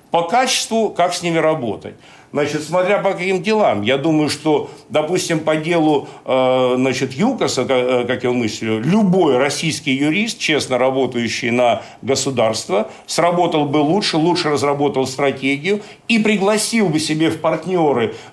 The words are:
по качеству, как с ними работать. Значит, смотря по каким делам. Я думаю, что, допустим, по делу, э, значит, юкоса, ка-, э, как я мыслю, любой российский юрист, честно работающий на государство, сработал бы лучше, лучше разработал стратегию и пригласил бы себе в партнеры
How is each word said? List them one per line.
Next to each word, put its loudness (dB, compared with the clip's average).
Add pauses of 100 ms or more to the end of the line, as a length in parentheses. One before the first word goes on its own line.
(100)
по 0
качеству, 0
как 0
с -8
ними -2
работать. -2 (380)
Значит, -2
смотря 0
по 0
каким -2
делам. 2
Я 2
думаю, 2
что, 0 (180)
допустим, -2
по 0
делу, 0 (160)
э, 2
значит, -2
юкоса, 0
ка-, 2
э, -2
как -4
я 0
мыслю, -2
любой 4
российский -2
юрист, 0
честно 0
работающий 0
на 2 (200)
государство, -2 (160)
сработал 0
бы 2
лучше, 2
лучше 2
разработал 0
стратегию -2 (280)
и 4
пригласил 2
бы 2
себе 0
в -4
партнеры 0 (180)